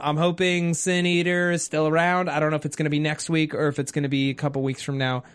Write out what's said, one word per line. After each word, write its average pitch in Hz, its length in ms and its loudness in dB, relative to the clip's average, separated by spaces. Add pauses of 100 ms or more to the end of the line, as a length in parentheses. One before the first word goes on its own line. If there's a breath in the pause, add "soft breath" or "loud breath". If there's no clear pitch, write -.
I'm 147 140 0
hoping 175 580 0
Sin 180 320 0
Eater 175 420 2
is 175 140 0
still 156 240 0
around. 175 420 2
I 147 100 -2
don't 156 120 2
know 156 60 0
if 147 100 -6
it's 143 80 -8
gonna 156 160 -2
be 147 80 0
next 151 280 -2
week 160 280 0
or 147 140 2
if 139 100 -2
it's 139 120 -4
gonna 143 180 0
be 139 200 0
a 131 60 -4
couple 139 260 -2
weeks 135 220 -4
from 139 160 -4
now. 127 240 -2 (120 soft breath)